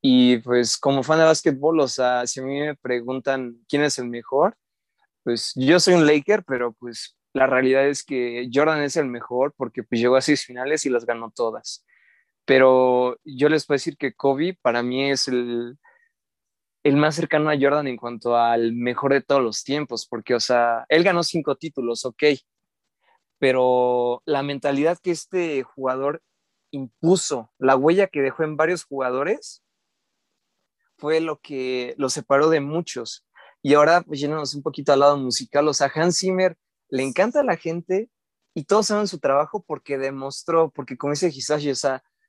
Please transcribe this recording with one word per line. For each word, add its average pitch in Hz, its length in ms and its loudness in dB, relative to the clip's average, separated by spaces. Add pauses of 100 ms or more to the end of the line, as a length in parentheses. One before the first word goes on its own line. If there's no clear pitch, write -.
Y 127 360 4
pues 120 400 0
como 139 240 0
fan 156 160 0
de 160 80 6
básquetbol, 156 540 2
o 135 80 2
sea, 123 400 -2
si - 120 -8
a 131 40 -8
mí 139 160 -6
me 147 160 -4
preguntan 123 800 -6 (100)
quién 147 160 0
es 143 140 -2
el 123 100 -8
mejor, 135 480 0 (680)
pues 120 320 -4
yo 139 240 4
soy 180 160 6
un 160 100 6
Laker, 165 400 2
pero 123 280 -4
pues - 440 -16 (160)
la 131 140 4
realidad 131 400 2
es 143 160 -4
que 123 500 -6
Jordan 151 300 2
es 143 140 -4
el 143 100 0
mejor 123 500 -4
porque 120 260 -8
pues 117 160 -2
llegó 123 160 4
a 131 60 6
seis 147 240 0
finales 135 400 -4
y 135 60 0
las 117 140 0
ganó 117 260 -6
todas. - 540 -8 (600)
Pero 127 760 4
yo 139 260 0
les 151 160 0
puedo 143 120 -2
decir 143 200 -6
que 135 160 -6
Kobe 143 480 -2
para 120 220 0
mí 131 260 -2
es 135 180 -2
el, 120 500 -4 (1040)
el 143 120 4
más 147 200 2
cercano 156 340 0
a 151 100 0
Jordan 143 280 2
en 123 100 -8
cuanto 120 400 -2
al 117 360 2
mejor 123 400 -2
de 139 80 2
todos 139 200 0
los 110 220 -4
tiempos, 135 440 -6
porque, 120 280 -4
o 117 40 -2
sea, 120 500 0
él 160 140 4
ganó 175 200 2
cinco 151 320 -4
títulos, 123 500 -8
ok, 123 180 -6 (1160)
pero 123 880 2
la 139 180 -2
mentalidad 143 580 -2
que 185 80 -4
este 165 540 -4
jugador 135 580 -4 (480)
impuso, 139 880 -2
la 135 180 4
huella 175 320 2
que 147 140 -4
dejó 135 220 -2
en 156 140 -6
varios 160 260 -2
jugadores, 135 800 -6 (1300)
fue 156 220 0
lo 160 200 -4
que 127 580 -6
lo 135 120 -2
separó 143 400 2
de 160 120 4
muchos. 147 640 -8 (360)
Y 143 120 4
ahora, 160 280 6
pues, 147 180 -10
yéndonos 147 340 -4
un 143 80 -10
poquito 147 320 -2
al 135 60 4
lado 143 180 6
musical, 135 500 -2
o 147 60 0
sea, 139 200 0
Hans 165 260 0
Zimmer 185 360 0 (400)
le 131 80 -2
encanta 214 380 0
a - 20 2
la 170 140 0
gente 175 520 -4 (440)
y 151 100 -8
todos 208 240 2
saben 208 200 -2
su 151 120 -10
trabajo 151 480 0
porque 147 300 -8
demostró, 139 720 -2
porque 131 280 -12
como 147 160 -4
dice 160 140 -2
Hisashi, 147 440 -4
o 127 40 -2
sea, 131 280 -4 (260)